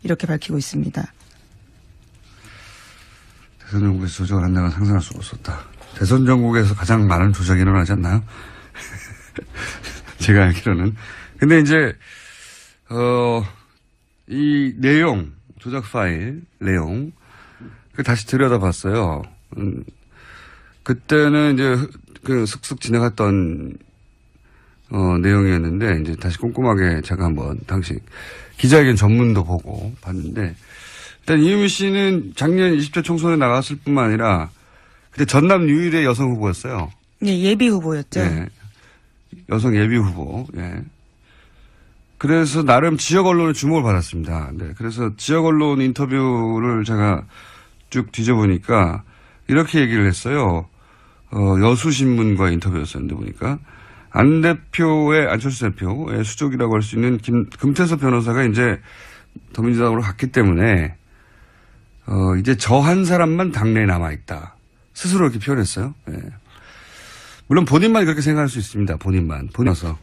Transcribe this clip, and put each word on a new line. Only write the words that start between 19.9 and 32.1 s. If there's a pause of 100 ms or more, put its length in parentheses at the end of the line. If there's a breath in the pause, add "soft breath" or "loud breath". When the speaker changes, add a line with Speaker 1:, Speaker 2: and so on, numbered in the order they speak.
Speaker 2:
그때는
이제 (480)
그
슥슥
지나갔던, (1120 soft breath)
어,
내용이었는데
이제
다시
꼼꼼하게
제가
한번
당시 (600 loud breath)
기자회견
전문도
보고 (100)
봤는데 (680 loud breath)
일단
이유미
씨는